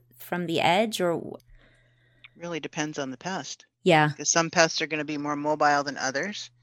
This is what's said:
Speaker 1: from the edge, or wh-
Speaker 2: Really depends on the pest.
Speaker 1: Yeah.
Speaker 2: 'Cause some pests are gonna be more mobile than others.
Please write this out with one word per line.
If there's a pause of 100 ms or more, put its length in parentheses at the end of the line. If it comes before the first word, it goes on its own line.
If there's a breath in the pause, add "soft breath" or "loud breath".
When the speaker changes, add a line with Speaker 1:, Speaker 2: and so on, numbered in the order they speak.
(180)
Speaker 1:
from
the
edge,
or
wh-
Speaker 2:
Really
depends
on
the
pest. (180)
Speaker 1:
Yeah.
Speaker 2:
'Cause
some
pests
are
gonna
be
more
mobile
than
others. (120)